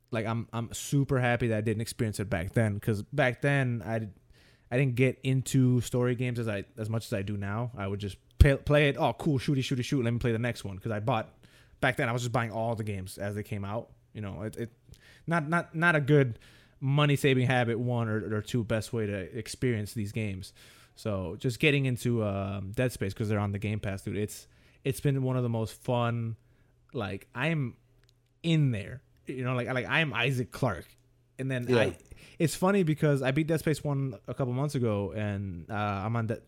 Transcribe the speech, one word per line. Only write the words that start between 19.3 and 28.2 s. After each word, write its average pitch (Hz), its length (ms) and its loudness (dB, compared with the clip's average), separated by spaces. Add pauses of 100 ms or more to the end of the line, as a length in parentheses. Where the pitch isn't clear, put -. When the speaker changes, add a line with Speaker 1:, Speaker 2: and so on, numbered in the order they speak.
Speaker 1:
experience 110 560 -2
these 101 180 -4
games. 98 400 -6 (420)
So 95 440 -4
just 127 200 -2
getting 143 280 4
into, 120 360 0
um, 98 520 -2
Dead 123 180 0
Space 98 220 -4
'cause 107 160 -2
they're 107 80 2
on 101 140 0
the 101 60 -4
Game 104 220 -4
Pass, 98 220 -6
dude. 98 160 -6
It's, - 280 -6 (380)
it's 135 160 -2
been 135 220 2
one 127 160 0
of 123 40 2
the 120 60 0
most 113 240 -2
fun. 117 640 -2 (560)
Like, 101 420 -6
I'm 139 400 0 (680)